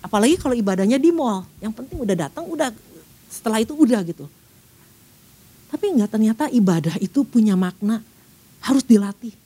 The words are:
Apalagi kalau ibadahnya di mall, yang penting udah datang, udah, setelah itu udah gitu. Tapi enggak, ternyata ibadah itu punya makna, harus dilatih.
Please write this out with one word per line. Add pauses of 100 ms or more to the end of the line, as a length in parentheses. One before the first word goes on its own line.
Apalagi
kalau
ibadahnya
di
mall, (160)
yang
penting
udah
datang,
udah, (560)
setelah
itu
udah
gitu. (1400)
Tapi
enggak,
ternyata
ibadah
itu
punya
makna, (640)
harus
dilatih.